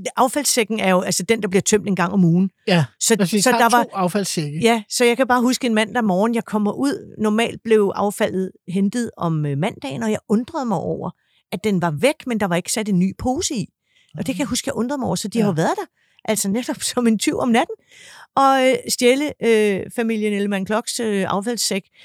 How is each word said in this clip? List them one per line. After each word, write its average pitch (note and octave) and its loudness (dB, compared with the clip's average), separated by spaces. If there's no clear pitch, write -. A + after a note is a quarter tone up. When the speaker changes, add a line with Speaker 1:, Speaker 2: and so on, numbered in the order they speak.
Speaker 1:
affaldssækken A#3 0
er F#3+ 2
jo, F#3 4
altså, F#3+ -2
den, A3 0
der G3+ -2
bliver F3+ 2
tømt G3+ 0
en F#3+ 0
gang F3+ 0
om G3 4
ugen. F3+ 4
Speaker 2:
Ja, F3 4
Speaker 1:
Så, A3+ 2
Speaker 2:
altså, G3+ 0
I G3+ 2
Speaker 1:
så B3 4
Speaker 2:
tager A#3 4
Speaker 1:
der A#3 4
var A#3 4
Speaker 2:
to A#3 -12
affaldssække. F3 -2
Speaker 1:
Ja, A3+ 4
så B3 0
jeg A#3 4
kan B3+ 2
bare B3 2
huske B3 2
en A3+ 0
mandag A3 0
morgen, G3+ 2
jeg A3+ -2
kommer G#3 -2
ud. - -4
Normalt G#3+ 0
blev G#3+ 4
affaldet G3 -2
hentet G3+ -2
om, D#3+ -2
øh, C#3 -2
mandagen, A3+ -6
og G#3+ -2
jeg A3 -2
undrede B3 -2
mig G3 -2
over, - -6
at - -6
den F#3+ 0
var E3+ 0
væk, G3 -2
men A#3 -2
der G#3 0
var F3 0
ikke - -4
sat G#3+ -4
en F#3 2
ny F#3+ 2
pose C4+ -2
i. G#3 -4
Og - -6
det B3+ -4
kan F3+ -8
jeg C#4+ -2
Speaker 2:
Mhm. G#3 -4
Speaker 1:
huske, - -6
jeg - -4
undrede B3 -4
mig A#3 -4
over, F3+ -2
så G#3+ -6
de A#3 -4
Speaker 2:
Ja. G#3+ 4
Speaker 1:
har G#3 2
jo - -2
været F3+ 0
der. G#4 -6
Altså G3+ -2
netop A#3+ -2
<laughs> - -6
som B3 2
en A3 4
tyv - -2
om C4 0
natten. A#3 2
Og, C4+ 4
øh, C4 4
stjæle, C4 2
øh, G#3+ 2
familien A3 -2
Ellemann G3+ -2
Kloks, A3 -4
øh, G3+ -2
affaldssæk G3+ -2